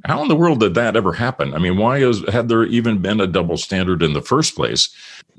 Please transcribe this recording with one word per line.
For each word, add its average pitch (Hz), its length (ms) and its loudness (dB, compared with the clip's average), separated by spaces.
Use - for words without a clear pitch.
How 147 180 -2
in 294 60 -2
the 160 80 2
world 160 240 2
did 98 140 2
that 113 220 0
ever 95 160 2
happen? 82 420 -4
I 76 40 -4
mean, 90 180 0
why 120 220 0
is, 120 300 2
had 117 200 0
there 113 160 2
even 113 340 0
been 98 220 0
a 98 60 0
double 85 300 -2
standard 92 460 -2
in 80 100 4
the 73 100 -2
first 151 320 0
place? - 400 -2